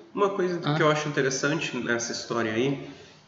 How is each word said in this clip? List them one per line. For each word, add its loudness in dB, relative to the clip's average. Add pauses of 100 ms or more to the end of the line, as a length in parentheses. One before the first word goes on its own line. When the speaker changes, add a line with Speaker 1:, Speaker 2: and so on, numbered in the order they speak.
(140)
Speaker 1:
Uma 2
coisa -2
Speaker 2:
Ah. 0
Speaker 1:
que 2
eu 6
acho 2
interessante 0
nessa -2
história -2
aí 0 (420)